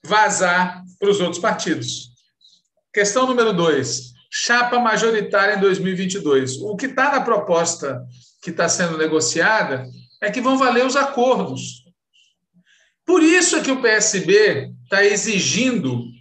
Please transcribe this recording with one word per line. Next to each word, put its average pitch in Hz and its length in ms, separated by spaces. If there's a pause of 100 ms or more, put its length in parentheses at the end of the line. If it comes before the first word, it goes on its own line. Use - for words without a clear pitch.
vazar 185 760 (160)
pros 202 200
outros 170 200
partidos. - 720 (840)
Questão 254 340
número 233 260
dois, 160 600 (180)
chapa 240 480
majoritária 214 760
em 190 40
dois 190 200
mil 185 140
e - 20
vinte 185 200
e 202 40
dois. 135 380
O 202 180
que 254 120
tá 269 240
na 269 100
proposta 165 800 (400)
que 180 100
tá 170 180
sendo 165 280
negociada 156 880 (360)
é 208 100
que 254 100
vão 262 160
valer 247 280
os 269 100
acordos. 240 880 (1200)
Por 330 160
isso 330 360
é - 40
que 262 100
o 262 100
P 233 80
S 208 320
B 180 500 (180)
tá 196 140
exigindo 196 1000 (160)